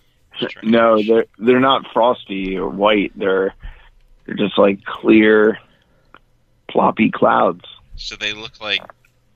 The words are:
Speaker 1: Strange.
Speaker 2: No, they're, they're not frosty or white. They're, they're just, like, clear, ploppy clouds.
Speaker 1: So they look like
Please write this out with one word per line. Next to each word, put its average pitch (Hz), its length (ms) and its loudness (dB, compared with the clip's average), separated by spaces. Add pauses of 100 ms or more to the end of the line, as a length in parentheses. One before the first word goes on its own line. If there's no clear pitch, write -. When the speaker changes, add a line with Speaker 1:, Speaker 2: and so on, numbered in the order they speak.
(360)
Speaker 1:
Strange. - 340 -6
Speaker 2:
No, 113 320 2
they're, 113 240 0 (120)
they're 123 220 2
not 135 320 0
frosty 98 640 -2
or 87 100 -6
white. 101 480 0
They're, 95 380 -2 (720)
they're - 80 -10
just, 101 240 -4
like, 101 260 2
clear, 107 720 4 (1120)
ploppy - 420 0
clouds. 113 520 0 (320)
Speaker 1:
So - 200 -14
they 104 160 -8
look 110 280 -16
like 104 220 -4 (540)